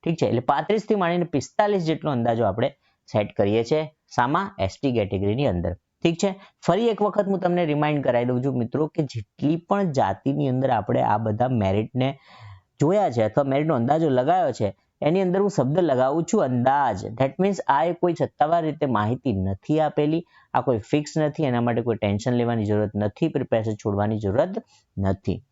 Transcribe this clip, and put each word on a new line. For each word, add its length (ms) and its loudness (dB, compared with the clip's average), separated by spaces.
ઠીક 140 -2
છે, 80 0
એટલે 140 0
પાંત્રીસ 460 0
થી 100 2
માંડીને 300 0
પિસ્તાલીસ 580 0
જેટલો 280 -2
અંદાજો 340 0
આપણે 300 -2
સેટ 220 -2
કરીએ 300 2
છીએ. 280 -2
શામાં? 440 0
એસ 220 -4
ટી 120 0
કેટેગરીની 520 -2
અંદર. 280 -2
ઠીક 440 -4
છે, 180 -2
ફરી 200 2
એક 140 0
વખત 240 0
હું 140 -2
તમને 260 0
રિમાઇન્ડ 380 0
કરાવી 220 2
દઉં 180 -2
છું 140 -2
મિત્રો 300 -2
કે 160 -4
જેટલી 540 -4
પણ 340 -2
જાતિની 560 -2
અંદર 220 0
આપણે 320 0
આ 160 2
બધા 300 0
મેરિટને 720 0
જોયા 300 2
છે 140 0
અથવા 200 0
મેરિટનો 320 0
અંદાજો 340 2
લગાવ્યો 420 2
છે, 260 -4
એની 200 2
અંદર 180 2
હું 100 2
શબ્દ 300 0
લગાવું 440 2
છું 200 2
અંદાજ. 600 0
That 340 -2
means 160 2
આ 160 2
એ 100 0
કોઈ 200 0
સત્તાવાર 500 0
રીતે 220 -2
માહિતી 480 0
નથી 460 0
આપેલી, 460 0
આ 80 2
કોઈ 160 0
ફિક્સ 400 -2
નથી, 260 0
એના 180 0
માટે 200 0
કોઈ 140 0
ટેન્શન 380 -2
લેવાની 320 0
જરૂરત 300 0
નથી, 320 -2
પ્રિપેરેશન 480 -2
છોડવાની 440 -2
જરૂરત 440 -2
નથી. 540 -2